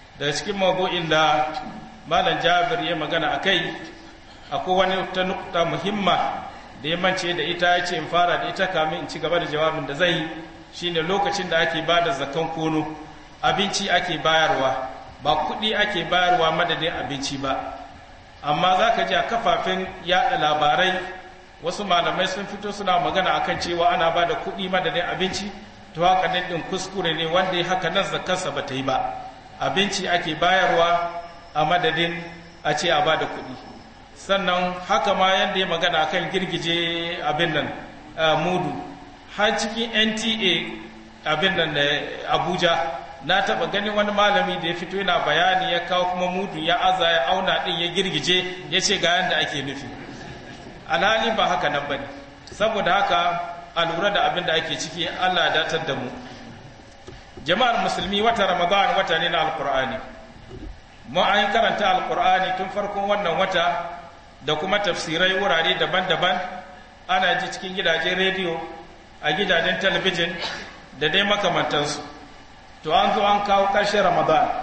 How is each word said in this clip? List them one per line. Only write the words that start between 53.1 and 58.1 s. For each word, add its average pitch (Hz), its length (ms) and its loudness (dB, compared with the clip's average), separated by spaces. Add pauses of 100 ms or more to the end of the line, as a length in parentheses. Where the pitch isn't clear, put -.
a 165 100 2
lura 175 260 0
da 175 180 2
abin 175 160 -2
da 165 80 0
ake 156 240 -2
ciki, 165 300 -6
Allah 180 380 0 (100)
ya 156 80 2
datar 160 220 -2
da 139 100 -2
mu. 123 140 -6 (1400)
Jama'ar 208 380 2
musulmi, 185 380 -2